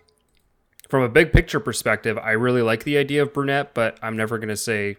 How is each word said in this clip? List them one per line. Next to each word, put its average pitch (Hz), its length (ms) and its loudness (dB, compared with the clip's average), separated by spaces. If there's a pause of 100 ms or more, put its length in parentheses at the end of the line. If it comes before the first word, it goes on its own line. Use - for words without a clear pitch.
(880)
from 131 140 2
a 117 60 0
big 165 240 4
picture 170 260 4
perspective, 110 580 -2
I 110 140 -4
really 123 300 2
like 113 220 0
the 147 140 0
idea 143 240 0
of 143 120 -2
Brunette, 139 400 -2
but 113 280 -2
I'm 110 140 -6
never 110 220 -2
gonna 107 180 -6
say 101 420 -4